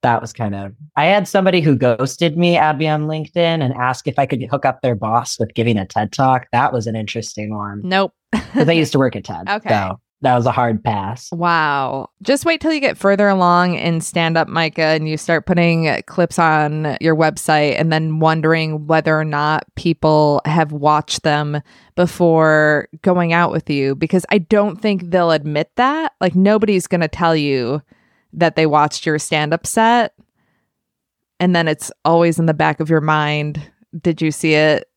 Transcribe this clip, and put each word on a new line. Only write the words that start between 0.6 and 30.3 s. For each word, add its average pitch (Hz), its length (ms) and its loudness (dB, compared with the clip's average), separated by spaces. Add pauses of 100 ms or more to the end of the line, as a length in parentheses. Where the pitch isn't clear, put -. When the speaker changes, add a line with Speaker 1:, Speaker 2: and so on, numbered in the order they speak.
Speaker 1:
I 151 80 0
had 190 240 2
somebody 185 320 2
who 147 160 2
ghosted 135 600 0
me, 175 200 2
add 151 220 2
me 156 100 -2
on 151 180 -2
LinkedIn, 160 560 -2
and 127 120 0
ask 127 340 -4
if 131 100 -4
I 139 80 2
could 127 240 -4
hook 143 140 -4
up 131 180 -2
their 123 140 0
boss 110 420 -2
with - 160 -4
giving 117 240 0
a 95 80 -6
ted 107 240 -4
Talk. 131 400 0
That 127 220 0
was 117 160 -4
an 110 80 -6
interesting 107 600 -10
one. 104 280 -10
Speaker 2:
Nope. 190 280 -2 (100)
<laughs> - 100 -12
Speaker 1:
'Cause 220 360 -2
I 165 40 2
used 160 180 2
to 147 80 0
work 131 160 2
at 101 80 -8
ted, 90 260 -12
Speaker 2:
Okay. 214 200 -4
Speaker 1:
so 98 320 -2 (220)
that 127 140 2
was 120 80 2
a 123 80 2
hard 117 320 0
pass. 104 480 -6
Speaker 2:
Wow. 151 760 -2 (120)
Just 277 220 0
wait 330 160 0
till 320 140 0
you 302 60 -4
get - 180 -2
further 202 280 2
along 180 500 2
in 165 260 -2
stand-up, 165 460 0
Micah, 165 340 -2
and 156 260 0
you 156 80 -4
start 165 300 -2
putting 165 600 0
clips - 300 -2
on 151 640 0
your 160 160 2
website 151 640 0
and 160 100 2
then 156 280 -2
wondering 160 680 0
whether 156 320 2
or 156 60 -2
not 151 400 0 (120)
people 151 680 2
have 151 280 0
watched 151 500 0
them 147 400 -2 (340)
before 160 920 2 (140)
going 180 320 2
out 170 180 2
with - 200 -4
you, 139 240 0
because 165 360 -2
I 208 80 4
don't 208 420 0
think 185 300 -4
they'll 175 200 2
admit 151 460 -2
that. 294 440 -2
Like, 180 140 0
nobody's 202 520 2
gonna 170 220 -2
tell 165 260 0
you 139 460 -2 (540)
that 160 220 0
they 160 100 2
watched 151 400 0
your 156 120 -2
stand-up 151 480 -4
set. 233 460 2 (1300)